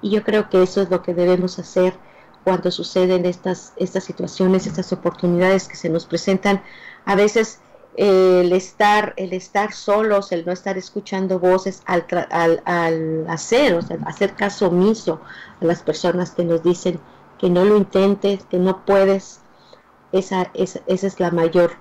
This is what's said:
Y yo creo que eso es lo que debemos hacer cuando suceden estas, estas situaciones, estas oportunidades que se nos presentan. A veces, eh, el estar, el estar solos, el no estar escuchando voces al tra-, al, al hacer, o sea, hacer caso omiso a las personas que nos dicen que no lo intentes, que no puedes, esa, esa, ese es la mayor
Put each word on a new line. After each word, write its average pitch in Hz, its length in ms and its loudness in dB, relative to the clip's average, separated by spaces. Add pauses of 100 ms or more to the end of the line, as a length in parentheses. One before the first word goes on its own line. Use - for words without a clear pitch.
Y 208 80 -4
yo 208 140 0
creo 208 260 0
que 185 120 4
eso 185 200 0
es 180 80 -2
lo 180 120 0
que 180 120 -6
debemos 180 440 0
hacer 185 360 0 (500)
cuando 185 260 0
suceden 180 560 0
estas, 180 520 -6
estas 185 260 -4
situaciones, 185 640 -2
estas 185 240 -6
oportunidades 180 800 0
que - 80 -18
se 170 120 -6
nos 165 160 -4
presentan. 190 580 -2 (420)
A 196 100 0
veces, 208 460 2 (340)
eh, 185 480 4
el 175 80 2
estar, 208 640 0
el 190 160 -8
estar 202 400 -4
solos, 208 600 0
el 165 120 -4
no 175 60 -4
estar 190 260 -6
escuchando 190 640 -4
voces 185 460 0
al 175 220 -2
tra-, 175 220 -4
al, 165 360 0
al 160 640 -2
hacer, 220 460 0
o 170 60 -2
sea, 165 240 -8
hacer 196 300 -4
caso 202 320 -2
omiso 180 540 0 (400)
a 170 40 -2
las 170 160 0
personas 175 500 -2
que 180 120 -2
nos 165 180 0
dicen 175 380 0 (380)
que 185 120 0
no 180 140 4
lo 208 140 6
intentes, 196 680 0
que 180 140 -4
no 185 260 0
puedes, 196 560 2 (720)
esa, 185 420 -2
esa, - 340 -6
ese 190 200 -2
es 190 120 -8
la 175 120 0
mayor 170 500 4